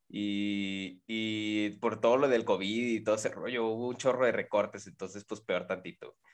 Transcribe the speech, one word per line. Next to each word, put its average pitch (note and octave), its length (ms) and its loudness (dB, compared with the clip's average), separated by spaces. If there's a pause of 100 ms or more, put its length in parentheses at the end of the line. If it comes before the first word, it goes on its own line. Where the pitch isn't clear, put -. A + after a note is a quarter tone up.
Y, G2+ 1000 -2
y G#2+ 640 -2 (100)
por A2 220 -2
todo A#2+ 160 6
lo C#3 100 4
del A#2 160 4
covid G#2 440 0
y A2 160 0
todo G#2+ 120 4
ese G#2+ 140 -2
rollo, A2+ 380 -2
hubo A2+ 200 -2
un B2 100 -4
chorro B2+ 280 2
de A2+ 80 6
recortes, G2+ 540 0
entonces, F#2+ 360 -10
pues, - 160 -8
peor F2+ 260 -2
tantito. - 520 -8 (160)